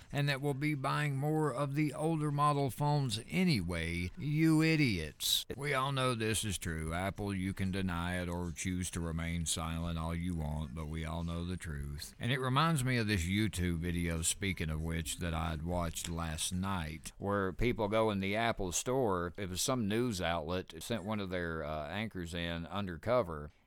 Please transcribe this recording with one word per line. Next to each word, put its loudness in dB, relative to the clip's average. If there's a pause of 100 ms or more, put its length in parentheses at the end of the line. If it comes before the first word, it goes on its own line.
(120)
and 0
that -2
will 0
be -2
buying 0
more 2
of -2
the 2
older 0
model 4
phones 2
anyway, 2
you 4
idiots. 2 (100)
We -2
all 2
know 4
this 2
is 0
true. -2
Apple, 0
you 0
can 0
deny 0
it -2
or -2
choose -2
to -4
remain -2
silent -2
all -2
you -2
want, -2
but -6
we -4
all -4
know -4
the -4
truth. -8
And -2
it 2
reminds 4
me 2
of 2
this 4
YouTube 2
video, 0
speaking 0
of -2
which, -2
that -2
I 0
had -4
watched -2
last -4 (100)
night, -2
where 0
people 0
go 4
in 2
the 0
Apple 0
store. 0
It -6
was -4
some 0
news 0
outlet. -2
It -10
sent -4
one -4
of -4
their, -2
uh, -4
anchors -6
in -4
undercover. -2 (160)